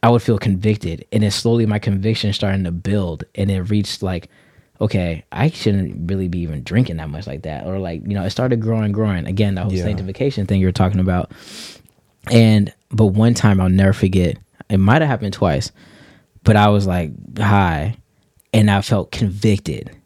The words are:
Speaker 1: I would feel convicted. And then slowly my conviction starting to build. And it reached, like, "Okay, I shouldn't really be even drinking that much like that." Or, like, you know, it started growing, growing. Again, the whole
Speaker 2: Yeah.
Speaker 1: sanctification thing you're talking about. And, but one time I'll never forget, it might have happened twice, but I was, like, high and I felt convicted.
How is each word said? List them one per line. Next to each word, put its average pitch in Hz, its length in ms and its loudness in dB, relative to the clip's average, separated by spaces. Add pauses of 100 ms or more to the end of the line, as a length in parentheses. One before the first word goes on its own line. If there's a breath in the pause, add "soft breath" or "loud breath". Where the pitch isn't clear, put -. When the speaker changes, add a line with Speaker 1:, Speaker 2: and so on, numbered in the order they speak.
Speaker 1:
I 117 60 6
would 120 120 4
feel 110 160 0
convicted. 98 720 -2
And 107 140 2
then 101 80 2
slowly 117 340 0
my 104 140 0
conviction 101 540 -2
starting 98 300 -2
to 87 80 -4
build. 90 520 -4 (100)
And 98 160 -2
it 95 120 -2
reached, 104 380 -2
like, 92 280 -6 (520 soft breath)
"Okay, 87 520 -2
I 156 180 0
shouldn't 92 600 -2
really 95 180 -4
be 87 120 -4
even 78 220 -8
drinking 92 360 0
that 78 120 -10
much 78 160 -10
like 69 160 -12
that." 78 240 -10
Or, 95 120 -6
like, 82 280 -8
you 101 80 -4
know, 85 100 -4
it 92 60 -2
started 120 300 -2
growing, 110 320 0
growing. 101 340 -2
Again, 98 280 0
the 92 80 -4
whole 101 100 -2
Speaker 2:
Yeah. 90 120 -2
Speaker 1:
sanctification 92 640 -4
thing 98 140 2
you're 92 120 2
talking 92 280 2
about. 90 300 -2 (1000 loud breath)
And, 110 420 6 (180)
but 113 160 4
one 110 280 4
time 101 260 4
I'll 92 80 2
never 95 240 4
forget, 92 440 0 (320)
it 98 100 0
might 110 240 4
have 151 60 0
happened 107 240 -4
twice, 76 380 0 (720 loud breath)
but 107 120 6
I 104 120 6
was, 101 180 2
like, 87 260 -2 (260)
high 98 580 0 (560)
and 104 180 4
I 101 100 2
felt 101 320 -2
convicted. 101 800 -2 (160)